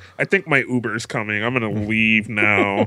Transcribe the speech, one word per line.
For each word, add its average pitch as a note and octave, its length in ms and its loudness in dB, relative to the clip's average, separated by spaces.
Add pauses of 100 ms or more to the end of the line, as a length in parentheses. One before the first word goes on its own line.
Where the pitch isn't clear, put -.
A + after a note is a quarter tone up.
(180)
I C#3 60 -2
think F#3+ 240 0
my D3 100 4 (100)
Uber's A#2 380 -4
coming. G#2+ 380 -4
I'm A#2+ 80 -2
gonna A#2 180 2
leave A2 600 0
now. G#2 560 2